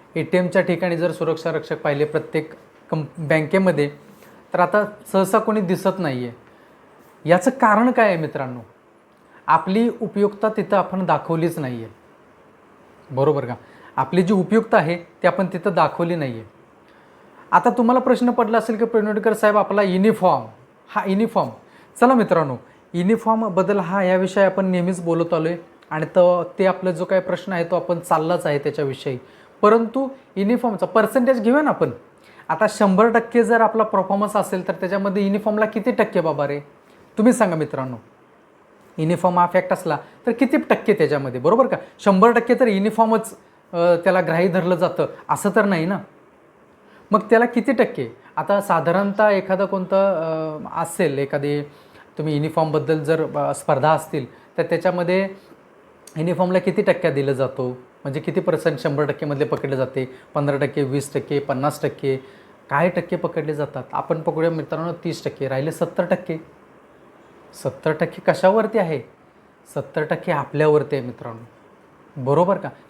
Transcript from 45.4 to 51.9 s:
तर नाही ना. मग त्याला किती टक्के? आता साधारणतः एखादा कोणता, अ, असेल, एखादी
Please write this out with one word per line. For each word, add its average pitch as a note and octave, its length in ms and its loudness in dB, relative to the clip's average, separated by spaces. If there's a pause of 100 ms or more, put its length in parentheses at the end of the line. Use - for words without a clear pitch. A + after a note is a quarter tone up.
तर G#3 100 4
नाही E3+ 200 0
ना. F#3 140 -4 (1120)
मग G#3 80 4
त्याला A3+ 260 4
किती A#3 260 -2
टक्के? D3+ 460 -2 (180)
आता F#3+ 260 0
साधारणतः G3 680 2
एखादा F#3+ 360 0
कोणता, F#3+ 460 0 (640)
अ, E3 60 -2
असेल, D#3 360 -2
एखादी C#3+ 460 -2 (540)